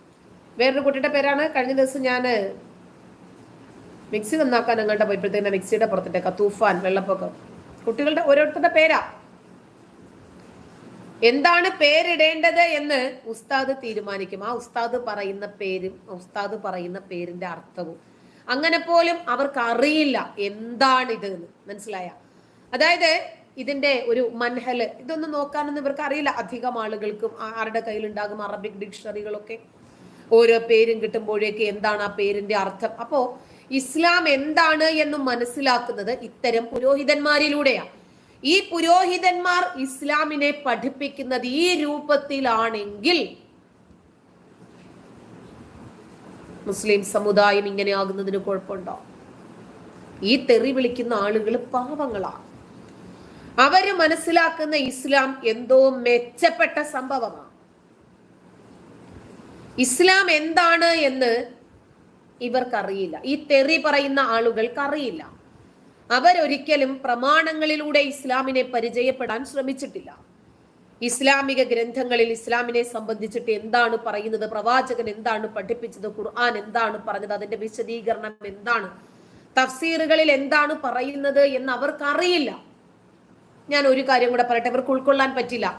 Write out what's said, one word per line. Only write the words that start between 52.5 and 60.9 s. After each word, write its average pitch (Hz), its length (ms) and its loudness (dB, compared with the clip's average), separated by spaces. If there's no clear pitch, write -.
അവര് 381 260 4
മനസ്സിലാക്കുന്ന 330 720 2
ഇസ്ലാം 269 380 2
എന്തോ 247 280 4
മെച്ചപ്പെട്ട 302 720 2
സംഭവമാണ്. 233 560 -6
ഇസ്ലാം 381 400 6
എന്താണ് 339 500 4